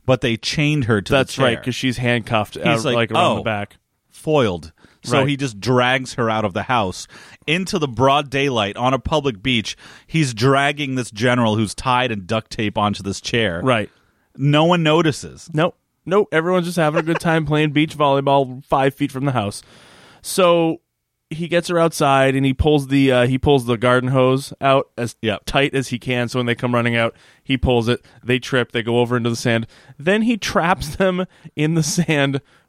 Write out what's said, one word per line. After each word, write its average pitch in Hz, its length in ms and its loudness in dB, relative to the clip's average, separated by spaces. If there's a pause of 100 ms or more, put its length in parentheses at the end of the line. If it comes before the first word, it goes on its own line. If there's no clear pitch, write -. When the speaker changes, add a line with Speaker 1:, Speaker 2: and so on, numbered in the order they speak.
Speaker 1:
but 131 160 2
they 117 160 -2
chained 147 460 -2
her 107 180 0
to - 100 -6
Speaker 2:
That's 135 240 2
Speaker 1:
the 135 60 0
chair. - 20 4 (120)
Speaker 2:
right, - 60 -10
'cause 123 120 -4
she's 127 240 -4
handcuffed, 120 560 -2
Speaker 1:
He's - 100 -6
Speaker 2:
uh, 113 240 0
Speaker 1:
like, 123 80 0
Speaker 2:
like, 117 160 0
around 156 200 2
Speaker 1:
"Oh, - 60 -2
Speaker 2:
the - 40 -6
back. 104 340 -6 (320)
Speaker 1:
foiled." 104 640 -2 (320)
So 123 160 0
Speaker 2:
Right. 135 80 2
Speaker 1:
he 143 80 0
just 123 240 -6
drags 123 540 0
her 117 140 -2
out 110 160 -2
of 92 100 -4
the 101 100 -4
house 107 420 -2 (400)
into 180 320 -2
the 147 100 -2
broad 135 420 2
daylight 120 460 -2
on 123 180 0
a 131 40 0
public 135 440 -4
beach. 123 340 -2 (300)
He's 143 280 -2
dragging 139 640 0
this 123 140 -6
general 117 460 2
who's 107 180 -2
tied 127 360 0
in 101 160 -8
duct 110 240 -4
tape 104 260 -4
onto 104 260 -2
this 95 180 -6
chair. 101 420 -2
Speaker 2:
Right. 117 280 0 (460)
Speaker 1:
No 147 280 2
one 175 180 2
notices. 151 720 0
Speaker 2:
Nope. 156 220 0 (280)
Nope. 196 280 2
Everyone's 170 340 2
just 175 120 -8
having 156 220 2
a 156 40 0
good 165 160 -2
time 165 240 0
playing 151 280 0
beach 151 240 0
volleyball 139 680 2
five 135 300 0
feet 143 180 -4
from 131 120 -4
the 139 80 0
house. 104 300 -4 (600)
So 170 580 2 (500)
he 165 160 -8
gets 170 220 -2
her 175 100 0
outside 139 560 2
and 135 120 2
he 131 80 2
pulls 151 340 2
the, 135 240 4
uh, 123 140 4
he 131 120 0
pulls 139 280 2
the 120 100 0
garden 123 340 2
hose 131 500 2
out 139 360 2
as 120 240 -6
Speaker 1:
Yep. 107 240 -2
Speaker 2:
tight 143 300 0
as 135 140 -4
he 123 100 -6
can. 123 300 -4
So 127 100 -6
when 123 80 -2
they 120 80 0
come 123 200 -4
running 120 220 0
out, 117 180 0 (300)
he 135 140 -2
pulls 120 300 2
it. - 160 -2 (200)
They 123 140 0
trip. 120 340 -2
They 117 100 -2
go 117 180 0
over 123 160 0
into 117 140 -2
the 113 60 -2
sand. 113 300 -2 (320)
Then 190 240 0
he 233 160 0
traps 160 580 -2
them 185 300 0 (280)
in 156 200 2
the 160 80 6
sand 143 580 0 (280)